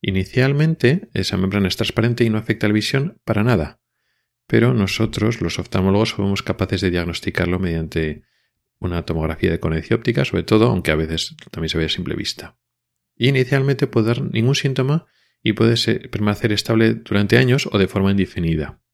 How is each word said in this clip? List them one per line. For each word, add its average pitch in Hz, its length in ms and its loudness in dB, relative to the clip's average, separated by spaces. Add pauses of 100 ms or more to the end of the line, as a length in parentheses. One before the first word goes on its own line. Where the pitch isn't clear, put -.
Inicialmente, 135 1120 2
esa 98 220 -2
membrana 95 320 0
es - 80 -4
transparente 117 480 0
y 113 60 2
no 110 60 0
afecta 110 300 -2
la 104 80 2
visión 139 500 -2
para 104 200 0
nada, 101 360 0 (640)
pero 117 280 4
nosotros, 107 680 0
los - 180 -4
oftalmólogos, 98 520 0
somos 98 320 -2
capaces 95 380 -2
de 95 100 2
diagnosticarlo 87 680 -2
mediante 80 640 -2 (560)
una 87 280 -4
tomografía 80 440 -2
de 85 100 -2
coherencia 80 360 -2
óptica, - 280 0
sobre 87 180 -2
todo, 107 240 4
aunque 95 240 0
a 78 60 2
veces 80 380 -4 (160)
también 82 200 -6
se 78 80 -2
ve 80 80 0
a - 20 -4
simple - 260 -6
vista. - 440 -10 (580)
Y 120 120 2
inicialmente 135 580 2
puede 110 220 0
dar 120 120 0
ningún 123 340 0
síntoma 135 520 -2 (360)
y 110 100 0
puede 117 240 4
ser, - 340 -2
permanecer 104 420 -2
estable 113 420 2
durante 104 440 0
años 127 320 2
o 104 80 0
de 95 100 4
forma 98 220 2
indefinida. 82 720 -2 (120)